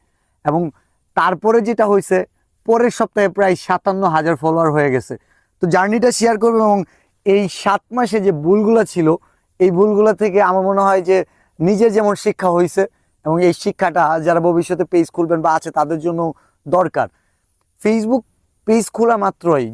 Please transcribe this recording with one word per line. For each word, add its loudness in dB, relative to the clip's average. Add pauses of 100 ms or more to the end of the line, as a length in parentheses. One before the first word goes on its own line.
(440)
এবং -2 (440)
তারপরে 0 (100)
যেটা 0
হয়েছে, 0 (480)
পরের 2
সপ্তাহে -2
প্রায় 0 (120)
সাতান্ন -2 (120)
হাজার 0
ফলোয়ার 0
হয়ে 2
গেছে। -6 (460)
তো -2 (100)
জার্নিটা 2
শেয়ার 2
করবো 2
এবং 2 (400)
এই 2 (200)
সাত 0 (100)
মাসে -2
যে 0
ভুলগুলা 2
ছিল, 0 (500)
এই 4
ভুলগুলা 2
থেকে 0
আমার 0
মনে 0
হয় 2
যে 2 (360)
নিজের 2
যেমন 0
শিক্ষা -2
হয়েছে 0 (420)
এবং -2
এই 4
শিক্ষাটা -2
যারা 2
ভবিষ্যতে 0
পেজ 0
খুলবেন -2
বা 0
আছে -4
তাদের -2
জন্য -4 (340)
দরকার। -2 (760)
Facebook 0 (420)
পেজ 2 (120)
খোলা 2
মাত্রই -2